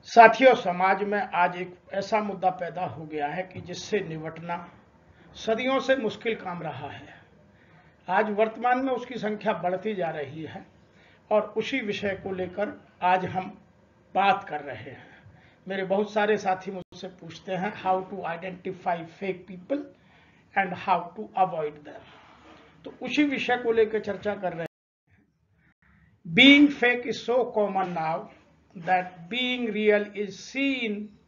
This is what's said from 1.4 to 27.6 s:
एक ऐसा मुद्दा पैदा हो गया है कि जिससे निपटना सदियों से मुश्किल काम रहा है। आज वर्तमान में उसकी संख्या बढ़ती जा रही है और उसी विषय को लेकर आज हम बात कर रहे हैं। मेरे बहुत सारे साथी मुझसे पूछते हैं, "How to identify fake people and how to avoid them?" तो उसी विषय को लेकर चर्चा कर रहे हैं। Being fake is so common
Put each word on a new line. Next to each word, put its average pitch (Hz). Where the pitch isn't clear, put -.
एक 180
ऐसा 196
मुद्दा 185
पैदा 175
हो 151
गया 151
है 170
कि 185
जिससे 175
निपटना 165
सदियों 247
से 262
मुश्किल 220
काम 175
रहा 139
है। 139
आज 208
वर्तमान 226
में 262
उसकी 240
संख्या 208
बढ़ती 185
जा 170
रही 151
है 165
और 214
उसी 220
विषय 202
को 190
लेकर 185
आज 180
हम 185
बात 190
कर 147
रहे 139
हैं। -
मेरे 190
बहुत 196
सारे 208
साथी 190
मुझसे 185
पूछते 180
हैं, 185
"How 185
to 196
identify 175
fake 180
people 277
and 180
how 185
to 208
avoid 160
them?" -
तो -
उसी 285
विषय 247
को 240
लेकर 220
चर्चा 202
कर 185
रहे 165
हैं। -
Being 277
fake 247
is 220
so 247
common 190